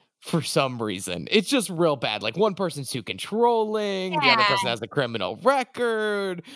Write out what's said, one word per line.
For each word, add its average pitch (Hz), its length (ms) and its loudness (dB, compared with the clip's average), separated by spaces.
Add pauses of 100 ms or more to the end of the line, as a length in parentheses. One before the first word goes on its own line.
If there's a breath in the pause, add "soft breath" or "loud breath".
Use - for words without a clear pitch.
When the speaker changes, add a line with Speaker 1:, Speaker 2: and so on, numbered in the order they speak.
(200)
Speaker 1:
for 160 220 -2
some 127 400 0
reason. 95 480 -4
It's 202 180 4
just 240 220 2
real 160 260 2
bad. 107 260 -2
Like, 110 140 -2
one 202 180 2
person's 147 360 -4
too 123 120 -2
controlling, 214 1120 0
the - 60 -2
other 285 80 2
Speaker 2:
Yeah. 226 220 4
Speaker 1:
person 196 200 0
has 117 140 -2
a 110 60 -8
criminal 113 480 -2
record, 214 1080 0 (140)